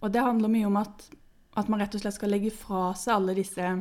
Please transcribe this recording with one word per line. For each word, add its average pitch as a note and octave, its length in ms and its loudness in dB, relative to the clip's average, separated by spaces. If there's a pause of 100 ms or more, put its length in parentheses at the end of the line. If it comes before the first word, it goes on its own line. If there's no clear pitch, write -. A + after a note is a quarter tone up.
Og G#3+ 100 -2
det A#3+ 100 4
handler A3+ 260 4
mye A3 180 4
om G3+ 120 4
at, - 320 -6 (460)
at G#3 120 -2
man G#3+ 100 0
rett G3+ 160 -2
og G3+ 60 -4
slett G3+ 140 -4
skal G#3 160 -2
legge G3+ 200 0
fra F#3 440 -4
seg A#3 200 -2
alle F#3+ 200 2
disse, F#3+ 260 -4 (200)